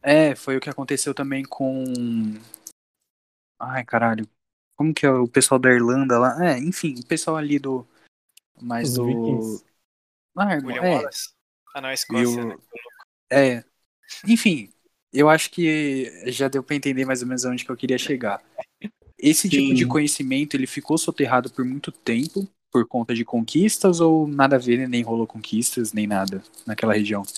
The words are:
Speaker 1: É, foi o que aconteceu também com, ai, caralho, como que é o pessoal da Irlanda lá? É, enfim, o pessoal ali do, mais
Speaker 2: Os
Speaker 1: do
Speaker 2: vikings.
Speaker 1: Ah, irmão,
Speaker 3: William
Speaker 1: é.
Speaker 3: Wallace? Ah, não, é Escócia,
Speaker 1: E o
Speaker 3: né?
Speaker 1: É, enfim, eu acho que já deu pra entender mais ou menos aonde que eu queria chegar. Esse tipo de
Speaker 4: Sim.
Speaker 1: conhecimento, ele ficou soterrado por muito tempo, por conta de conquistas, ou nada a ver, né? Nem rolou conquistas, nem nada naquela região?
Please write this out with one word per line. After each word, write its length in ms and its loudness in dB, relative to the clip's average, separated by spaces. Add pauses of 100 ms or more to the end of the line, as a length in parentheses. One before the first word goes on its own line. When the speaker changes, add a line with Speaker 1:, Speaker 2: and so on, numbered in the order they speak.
Speaker 1:
É, 340 4
foi 200 -4
o 60 -2
que 80 -10
aconteceu 440 -4
também 300 -4
com, 400 -4 (1800)
ai, 240 -6
caralho, 440 0 (500)
como 160 2
que 120 -2
é 60 6
o 160 4
pessoal 320 2
da 120 6
Irlanda 480 4
lá? 260 2
É, 140 2
enfim, 400 -4
o 60 -12
pessoal 300 -4
ali 240 -2
do, 260 -6 (760)
mais 280 -4
Speaker 2:
Os 60 -2
Speaker 1:
do 100 0
Speaker 2:
vikings. 600 -2 (720)
Speaker 1:
Ah, 160 0
irmão, 140 -4
Speaker 3:
William 160 -4
Speaker 1:
é. 120 4
Speaker 3:
Wallace? 340 -6 (460)
Ah, 60 -10
não, 80 -8
é 60 -6
Escócia, 280 -2
Speaker 1:
E 220 -2
o 40 -6
Speaker 3:
né? 80 -14 (760)
Speaker 1:
É, 320 4 (640)
enfim, 440 4 (420)
eu 180 6
acho 220 4
que 580 0 (220)
já 160 -2
deu 160 -2
pra 120 -4
entender 300 -2
mais 160 -2
ou 60 -6
menos 180 -4
aonde 200 -6
que 60 -10
eu 60 -8
queria 200 -2
chegar. 440 -4 (760)
Esse 320 2
tipo 240 2
de 100 4
Speaker 4:
Sim. 60 0
Speaker 1:
conhecimento, 680 -2
ele 100 0
ficou 320 -4
soterrado 540 0
por 140 -4
muito 260 -8
tempo, 560 -2 (240)
por 160 4
conta 260 -4
de 120 -2
conquistas, 720 2
ou 280 6
nada 280 2
a 40 6
ver, 180 2
né? 100 -4
Nem 160 -2
rolou 240 -2
conquistas, 640 -4
nem 160 -2
nada 340 -2 (240)
naquela 280 0
região? 300 -2 (140)